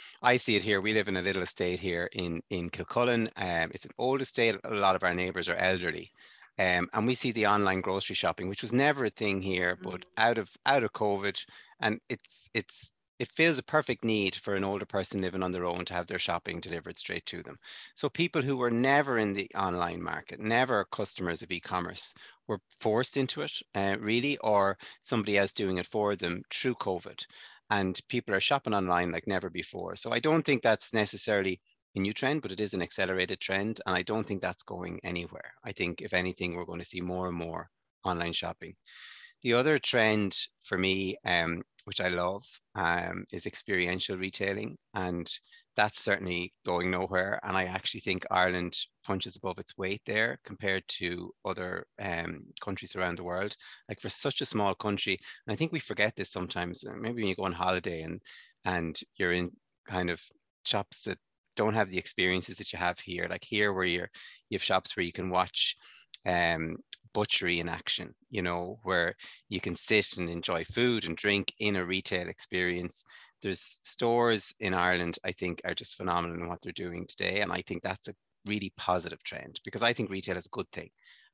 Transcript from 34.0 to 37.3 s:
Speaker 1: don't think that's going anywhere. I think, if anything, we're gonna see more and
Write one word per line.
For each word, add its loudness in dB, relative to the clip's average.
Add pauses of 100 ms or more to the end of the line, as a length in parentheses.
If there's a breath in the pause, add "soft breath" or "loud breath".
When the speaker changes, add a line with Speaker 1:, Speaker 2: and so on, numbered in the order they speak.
Speaker 1:
don't -2
think -4
that's -4
going -8
anywhere. -6 (120)
I -8
think, -4
if -6
anything, 0
we're -4
gonna -8
see -8
more -2
and -4